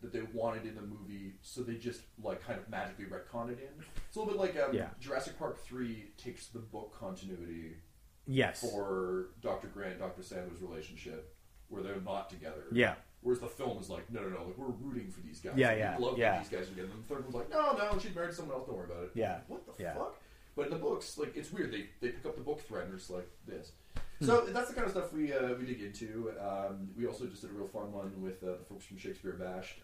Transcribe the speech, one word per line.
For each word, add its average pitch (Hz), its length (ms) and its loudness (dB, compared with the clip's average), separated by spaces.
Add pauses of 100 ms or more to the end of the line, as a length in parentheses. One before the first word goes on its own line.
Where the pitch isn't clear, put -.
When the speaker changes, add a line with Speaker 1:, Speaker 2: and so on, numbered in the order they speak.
Speaker 1:
that 117 120 -8
they 113 100 0
wanted 110 440 0
in 107 80 -6
the 107 80 -8
movie, 101 600 -8
so - 200 -6
they 117 140 -2
just, 117 260 -4 (200)
like, 98 200 0
kind - 160 -2
of 95 100 -10
magically 101 360 -2
retcon 117 480 -4
it 123 80 -6
in. 139 240 -10 (240)
It's - 80 -6
a 220 40 0
little 208 120 2
bit 196 80 4
like, 185 160 4
um, 135 180 6
Speaker 2:
Yeah. 92 240 4
Speaker 1:
Jurassic - 400 -2
Park - 200 -2
three 113 580 -4
takes - 320 -8
the 113 100 -8
book 107 360 -8
continuity 85 840 -6 (500)
Speaker 2:
Yes. 131 340 6 (100)
Speaker 1:
for 92 580 2 (120)
Doctor 95 280 0
Grant, 92 300 -6
Doctor 92 240 -4
Sandler's 90 400 -6
relationship, 85 760 -8 (320)
where 98 140 -4
they're 98 180 -2
not 95 300 -2
together. - 420 -8
Speaker 2:
Yeah. 113 240 8 (240)
Speaker 1:
Whereas 123 200 6
the 120 80 -4
film 123 300 -2
is 95 100 -8
like, - 220 -4
"No, 113 100 -2
no, 95 80 -2
no, - 160 -4
like, 92 140 -6
we're 135 100 -4
rooting 120 420 -2
for 90 120 -8
these - 180 -10
guys. 131 160 0
Speaker 2:
Yeah, 123 160 10
Speaker 1:
We 110 60 6
Speaker 2:
yeah, 101 180 4
Speaker 1:
love 120 220 4
Speaker 2:
yeah. 104 220 8
Speaker 1:
these - 100 -6
guys 90 180 0
together." 95 240 -6
And 110 100 -10
the 123 60 -8
third 139 140 -2
one's 127 120 -4
like, - 140 0
"No, 302 240 8
no, 208 260 6
she's 185 160 -2
married 170 160 2
to 160 60 -4
someone 143 220 -4
else, 127 80 -6
don't - 100 -2
worry 90 140 -4
about 87 140 -4
it." 90 100 -6
Speaker 2:
Yeah. 98 340 2
Speaker 1:
What - 180 -8
the - 160 -10
Speaker 2:
Yeah. 85 120 0
Speaker 1:
fuck? - 260 -4 (340)
But 143 120 2
in - 60 0
the - 60 0
books, - 380 0
like, 147 180 0
it's 147 160 -4
weird. 160 220 0
They, 101 160 -2 (120)
they 120 120 2
pick - 140 -4
up 151 100 -2
the 127 60 -6
book 147 180 0
thread 95 240 -4
and 95 80 -6
they're 92 60 -6
just - 120 -10
like, 90 160 -4 (200)
"This." - 260 -8 (460)
Speaker 2:
Hmm. 147 80 4
Speaker 1:
So 233 180 12
that's 233 240 2
the - 60 -4
kind 233 100 2
of 196 80 2
stuff 190 220 2
we, 151 180 4
uh, 127 220 4
we 127 100 -2
dig 120 180 -2
into. 110 560 -4
Um, 98 560 -2
we 117 120 0
also 127 200 0
just 95 140 -8
did 95 100 -8
a 101 40 -8
real 101 120 -2
fun 104 260 -4
one 98 280 -4
with, 92 240 -4
uh, 90 140 0
the 90 60 -12
folks 95 200 -12
from 95 140 -10
Shakespeare 92 340 -6
Bashed. 92 520 -4